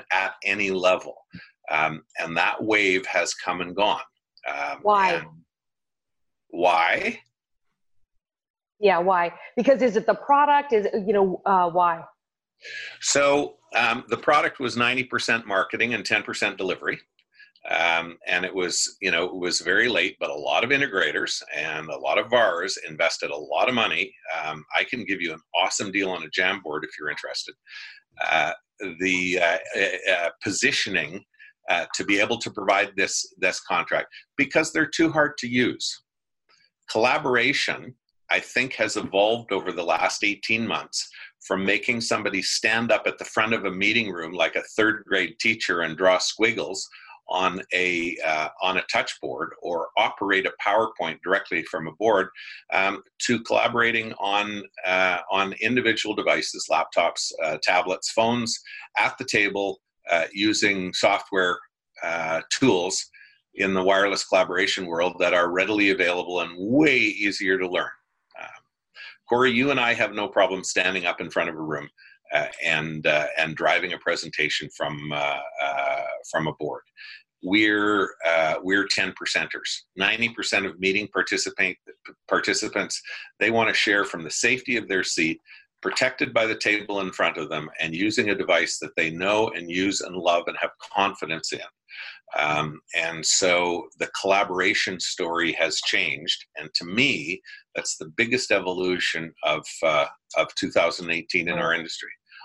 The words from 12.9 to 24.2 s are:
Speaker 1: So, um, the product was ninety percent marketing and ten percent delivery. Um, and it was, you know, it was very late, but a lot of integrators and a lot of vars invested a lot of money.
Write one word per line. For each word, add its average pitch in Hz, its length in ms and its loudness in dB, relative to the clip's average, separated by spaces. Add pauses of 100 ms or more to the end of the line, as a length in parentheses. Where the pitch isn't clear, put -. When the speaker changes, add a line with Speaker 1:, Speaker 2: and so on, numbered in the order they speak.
Speaker 1:
So, 143 540 2 (200)
um, 120 340 2
the 113 80 0
product 156 420 4
was 120 180 -2
ninety 123 260 2
percent 117 440 0
marketing 107 480 0
and 98 100 -2
ten 107 160 2
percent 104 360 -2
delivery. 92 420 -2 (680)
Um, 85 600 0
and 90 180 0
it 87 80 -6
was, 90 480 -2
you 98 80 0
know, 85 160 2
it 87 100 -6
was 87 240 -2
very 98 280 2
late, 95 320 0
but 82 100 -2
a 76 60 -4
lot 73 280 0
of 120 60 -2
integrators 95 720 0 (140)
and 78 340 -6
a 71 80 -6
lot 71 220 0
of 110 100 -4
vars 95 480 2 (100)
invested 80 440 -2
a 73 40 -6
lot 76 320 0
of 127 60 0
money. 95 400 0 (260)